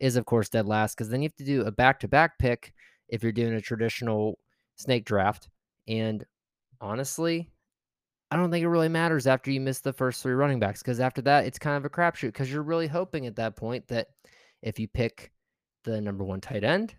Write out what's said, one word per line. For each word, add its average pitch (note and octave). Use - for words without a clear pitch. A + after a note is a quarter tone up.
is, B2+
of A#2+
course, A#2
dead A2
last, G#2+
'cause A2
then B2+
you D#3
have -
to C#3
do C3+
a G#2
back-to-back C3
pick A#2+
if A2
you're A#2
doing A2+
a A2
traditional A2
snake B2
draft. G2+
And A2
honestly, D#3+
I D3+
don't F3
think E3+
it E3+
really E3
matters E3
after C3
you C3+
miss C3+
the C3+
first B2+
three C3
running C3+
backs, G#2
'cause B2
after B2+
that, C#3
it's B2+
kind D3
of C#3
a C#3+
crapshoot, E3
'cause C3
you're D3
really E3
hoping E3
at G#2+
that A2
point A#2
that A#2
if -
you A2
pick -
the A2
number G2
one F#2+
tight G#2
end, F#3+